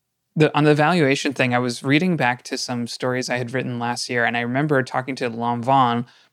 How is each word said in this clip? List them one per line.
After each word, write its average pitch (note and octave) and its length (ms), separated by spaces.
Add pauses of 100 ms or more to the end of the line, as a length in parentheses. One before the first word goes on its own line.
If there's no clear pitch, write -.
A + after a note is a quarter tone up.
(360)
the, D3+ 200
on D3 80
the D3+ 120
valuation D3 580
thing, B2 220
I B2 40
was B2 240
reading D#3 340
back B2+ 260
to C3+ 140
some A#2+ 300
stories B2+ 420
I B2 80
had B2 160
written B2 260
last A#2+ 300
year, A#2+ 160
and A#2 100
I A#2+ 60
remember C3 420
talking C3 320
to B2+ 140
Lanvin A#2+ 760 (280)